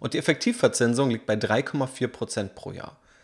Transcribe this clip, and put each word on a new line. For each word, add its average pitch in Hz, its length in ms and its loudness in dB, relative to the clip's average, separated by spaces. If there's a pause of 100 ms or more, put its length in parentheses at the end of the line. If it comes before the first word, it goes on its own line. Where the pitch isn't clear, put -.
und - 140 -4
die - 40 0
Effektivverzinsung 135 920 2
liegt 113 160 -4
bei 107 100 2
drei 110 260 2
Komma 139 240 -2
vier 131 220 -4
Prozent - 480 -6
pro - 160 -12
Jahr. - 240 -14 (280)